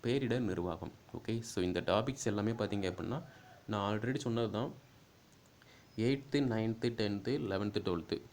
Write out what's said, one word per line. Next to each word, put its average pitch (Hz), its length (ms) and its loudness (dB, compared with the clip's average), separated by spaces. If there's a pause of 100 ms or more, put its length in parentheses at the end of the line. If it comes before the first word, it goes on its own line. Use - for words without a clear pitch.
பேரிடர் 123 460 2
நிர்வாகம். 85 460 -2 (200)
ஓகே, - 280 -4
so - 200 -6
இந்த 90 200 2
டாபிக்ஸ் 117 500 2
எல்லாமே 104 240 2
பார்த்தீங்க 101 340 -2
அப்படின்னா 92 300 -4 (480)
நான் 104 200 0
already 113 320 0
சொன்னது 117 320 0
தான். 110 200 -2 (1300)
எயித்து, 139 420 2 (100)
நைன்த்து, 113 460 0
டென்த்து, 104 380 0 (140)
லெவன்த்து, 98 340 0
டுவெல்த்து. 87 360 0 (160)